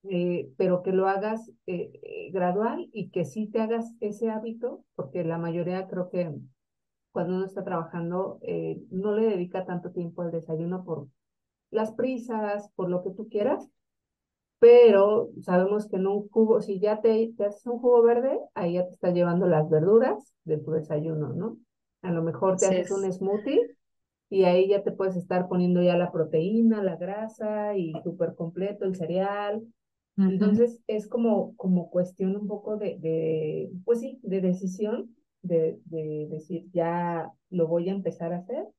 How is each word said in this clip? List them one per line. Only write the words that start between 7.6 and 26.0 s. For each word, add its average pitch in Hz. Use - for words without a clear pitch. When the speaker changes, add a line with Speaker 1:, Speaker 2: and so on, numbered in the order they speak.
Speaker 1:
trabajando, 170
eh, 160
no 202
le 220
dedica 185
tanto 180
tiempo 175
al 170
desayuno 165
por 151
las 220
prisas, 220
por 175
lo 180
que 190
tú -
quieras, 214
pero 226
sabemos 196
que 185
en 190
un 202
jugo, 220
si 196
ya 214
te, 226
te 202
haces 202
un 240
jugo 247
verde, 247
ahí 175
ya 180
te 185
está 180
llevando 175
las 156
verduras 214
de 156
tu -
desayuno, 156
¿no? 185
A 180
lo 165
mejor 185
te 196
Speaker 2:
Así -
Speaker 1:
haces 185
un 196
Speaker 2:
es. 190
Speaker 1:
smoothie 214
y 190
ahí 185
ya 202
te 190
puedes 190
estar 180
poniendo 180
ya 175
la 175